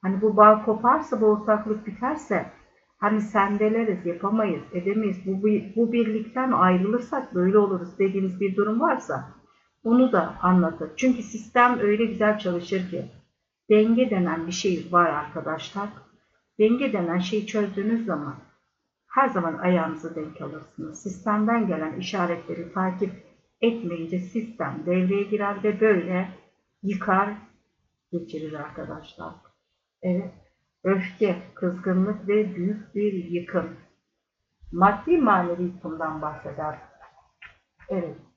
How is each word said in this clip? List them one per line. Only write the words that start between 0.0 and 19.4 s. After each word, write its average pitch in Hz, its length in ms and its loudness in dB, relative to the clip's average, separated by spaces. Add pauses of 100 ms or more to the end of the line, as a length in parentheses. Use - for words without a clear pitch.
Hani 190 200 -2
bu 208 140 2
bağ 214 280 8
koparsa, 233 560 0
bu 220 60 4
ortaklık 214 600 0
biterse 208 600 -4 (520)
hani 214 220 0
sendeleriz, 208 880 0
yapamayız, 202 560 -2 (100)
edemeyiz. 196 540 -2
Bu, 190 160 -4
bu, 214 60 4 (280)
bu 226 160 2
birlikten 233 600 -2
ayrılırsak 202 840 0
böyle 185 240 4
oluruz 196 400 0
dediğimiz 190 420 0
bir 190 160 -2
durum 214 240 0
varsa 269 440 -2 (600)
bunu 247 280 6
da 165 300 0
anlatır. 170 540 2
Çünkü 240 260 2
sistem 247 560 2
öyle 208 260 2
güzel 214 340 2
çalışır 180 520 -4
ki 135 140 -6 (680)
denge 226 400 6
denen 165 360 0
bir 175 60 -6
şey 180 380 -2
var 175 160 6
arkadaşlar. 156 840 -6 (680)
Denge 233 340 4
denen 180 260 0
şeyi 208 280 -2
çözdüğünüz 214 600 -2
zaman 143 280 -4 (800)
her 269 140 4
zaman 165 300 -2